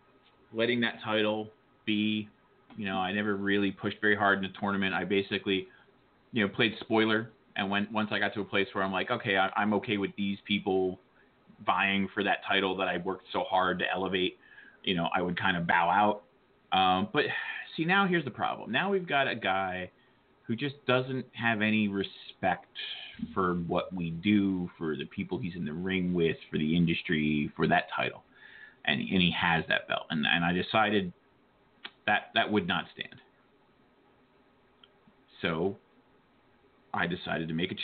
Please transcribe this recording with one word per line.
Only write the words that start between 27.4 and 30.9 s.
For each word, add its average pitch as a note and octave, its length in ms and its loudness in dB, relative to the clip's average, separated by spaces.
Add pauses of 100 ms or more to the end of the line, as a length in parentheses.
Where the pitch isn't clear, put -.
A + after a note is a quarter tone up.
for E2 120 2
that E2+ 180 4 (100)
title. B1+ 280 -4 (600)
And, C#2+ 140 2
and F#2+ 220 2
he E2+ 180 6
has E2 300 2
that - 180 0
belt. - 220 -4
And, D#2 160 -2
and D#2+ 180 2
I E2+ 80 2
decided G2+ 600 0 (920)